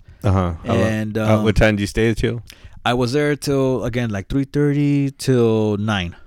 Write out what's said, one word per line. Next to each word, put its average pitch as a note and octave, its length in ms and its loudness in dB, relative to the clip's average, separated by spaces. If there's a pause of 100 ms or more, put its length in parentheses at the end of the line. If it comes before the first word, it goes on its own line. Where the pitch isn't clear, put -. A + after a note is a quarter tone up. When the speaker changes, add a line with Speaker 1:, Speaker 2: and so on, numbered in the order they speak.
(240)
Speaker 1:
Uh-huh. F#2 300 2 (120)
How - 80 -2
lo-, F#2+ 100 0
Speaker 2:
And, G#2+ 340 -4
Speaker 1:
uh, A2 220 2
Speaker 2:
um, G#2+ 40 -2
Speaker 1:
what G#2+ 120 2
time A2 200 4
did G2+ 60 -2
you G2+ 60 -2
stay A2+ 260 0
till? A2+ 300 -4 (420)
Speaker 2:
I A#2 80 0
was B2 200 0
there D3 220 0
till, C3+ 500 0
again, A#2+ 260 -2
like, G2 180 -6
three C#3 160 0
thirty C#3+ 680 0
till A2 680 2
nine. G2+ 380 -4 (120)